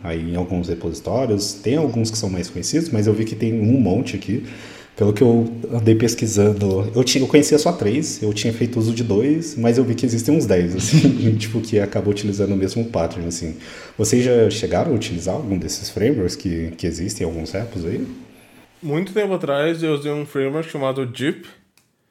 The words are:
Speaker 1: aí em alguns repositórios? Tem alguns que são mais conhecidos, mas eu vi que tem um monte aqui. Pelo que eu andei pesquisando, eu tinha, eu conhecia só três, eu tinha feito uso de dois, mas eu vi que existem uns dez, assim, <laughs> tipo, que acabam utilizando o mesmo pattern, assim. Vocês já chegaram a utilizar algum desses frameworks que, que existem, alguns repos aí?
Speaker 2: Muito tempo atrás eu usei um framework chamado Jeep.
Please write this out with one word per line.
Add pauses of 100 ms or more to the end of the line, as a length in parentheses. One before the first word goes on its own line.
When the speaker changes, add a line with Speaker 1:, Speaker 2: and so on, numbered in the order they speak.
Speaker 1:
aí
em
alguns
repositórios?
Tem
alguns
que
são
mais
conhecidos,
mas
eu
vi
que
tem
um
monte
aqui. (520)
Pelo
que
eu (220)
andei
pesquisando,
eu
tinha,
eu
conhecia
só
três,
eu
tinha
feito
uso
de
dois,
mas
eu
vi
que
existem
uns
dez,
assim,
<laughs>
tipo,
que
acabam
utilizando
o
mesmo
pattern,
assim. (420)
Vocês
já
chegaram
a
utilizar
algum
desses
frameworks
que,
que
existem,
alguns
repos
aí? (800)
Speaker 2:
Muito
tempo
atrás
eu
usei
um
framework
chamado
Jeep. (640)